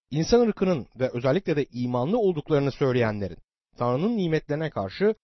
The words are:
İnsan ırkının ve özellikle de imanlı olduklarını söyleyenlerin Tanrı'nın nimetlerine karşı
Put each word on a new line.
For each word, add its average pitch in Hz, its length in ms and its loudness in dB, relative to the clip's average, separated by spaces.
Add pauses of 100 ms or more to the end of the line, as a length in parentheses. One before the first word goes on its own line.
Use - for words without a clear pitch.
(120)
İnsan 160 280 2
ırkının 185 560 0
ve 123 140 -2
özellikle 135 460 0
de 143 160 0
imanlı 123 480 -2
olduklarını 151 520 2
söyleyenlerin 113 680 0 (400)
Tanrı'nın 147 400 0
nimetlerine 156 520 -2
karşı 180 540 -2